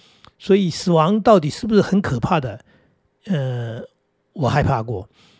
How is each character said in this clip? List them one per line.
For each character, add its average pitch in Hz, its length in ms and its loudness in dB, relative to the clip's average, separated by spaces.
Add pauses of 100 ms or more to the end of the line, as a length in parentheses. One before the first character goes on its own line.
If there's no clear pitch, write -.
(380)
所 - 160 0
以 190 160 2
死 - 220 -4
亡 170 300 4
到 208 180 6
底 160 100 -2
是 - 160 -8
不 220 80 -2
是 202 80 6
很 196 200 0
可 127 180 -4
怕 165 220 0
的？ 110 220 -10 (640)
呃， 127 560 -4 (520)
我 131 160 -2
害 147 120 0
怕 123 220 0
过。 110 260 -8 (300)